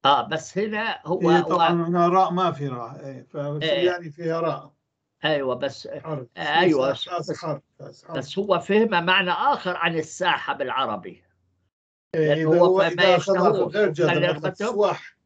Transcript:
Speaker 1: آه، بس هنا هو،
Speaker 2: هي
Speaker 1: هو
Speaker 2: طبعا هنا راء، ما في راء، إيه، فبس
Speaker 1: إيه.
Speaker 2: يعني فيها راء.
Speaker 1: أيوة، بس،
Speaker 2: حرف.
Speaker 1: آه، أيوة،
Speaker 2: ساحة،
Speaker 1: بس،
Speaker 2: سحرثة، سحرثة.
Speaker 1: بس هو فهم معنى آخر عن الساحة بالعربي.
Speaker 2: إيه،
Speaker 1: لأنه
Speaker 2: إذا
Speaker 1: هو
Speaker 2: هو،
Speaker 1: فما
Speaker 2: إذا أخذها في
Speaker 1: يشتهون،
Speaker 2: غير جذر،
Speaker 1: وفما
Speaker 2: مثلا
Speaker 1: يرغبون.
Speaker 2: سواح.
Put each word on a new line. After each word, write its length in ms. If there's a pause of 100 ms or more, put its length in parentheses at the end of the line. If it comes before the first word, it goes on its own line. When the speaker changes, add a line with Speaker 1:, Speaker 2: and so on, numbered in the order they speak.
Speaker 1:
آه، 220
بس 300
هنا 480
هو، 240
Speaker 2:
هي 80
Speaker 1:
هو 40
Speaker 2:
طبعا 460
هنا 200
راء، 240
ما 200
في 160
راء، 380
إيه، 280
فبس 300
Speaker 1:
إيه. 220
Speaker 2:
يعني 260
فيها 280
راء. 320 (540)
Speaker 1:
أيوة، 300
بس، 320
Speaker 2:
حرف. 400 (100)
Speaker 1:
آه، 40
أيوة، 520
Speaker 2:
ساحة، 260
Speaker 1:
بس، 60
Speaker 2:
سحرثة، 640
سحرثة. 280
Speaker 1:
بس 200
هو 200
فهم 460
معنى 260
آخر 460
عن 180
الساحة 580
بالعربي. 680 (920)
Speaker 2:
إيه، 180
Speaker 1:
لأنه 180
Speaker 2:
إذا 80
Speaker 1:
هو 60
Speaker 2:
هو، 140
Speaker 1:
فما 80 (160)
Speaker 2:
إذا 120
أخذها 200 (180)
في 60
Speaker 1:
يشتهون، 120
Speaker 2:
غير 180
جذر، 180
Speaker 1:
وفما 120
Speaker 2:
مثلا 100
Speaker 1:
يرغبون. 240
Speaker 2:
سواح. 600 (100)